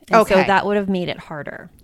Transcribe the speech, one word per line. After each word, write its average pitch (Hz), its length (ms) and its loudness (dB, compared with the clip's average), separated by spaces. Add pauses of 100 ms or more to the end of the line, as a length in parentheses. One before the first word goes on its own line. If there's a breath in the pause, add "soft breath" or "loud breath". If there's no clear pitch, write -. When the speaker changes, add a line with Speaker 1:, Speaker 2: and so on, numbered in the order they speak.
(100)
Speaker 1:
And 220 180 4
so 208 60 2
Speaker 2:
Okay. 190 120 4
Speaker 1:
that 190 200 2
would 202 100 0
have 202 120 -2
made 180 200 -2
it - 100 -8
harder. - 520 -14 (140)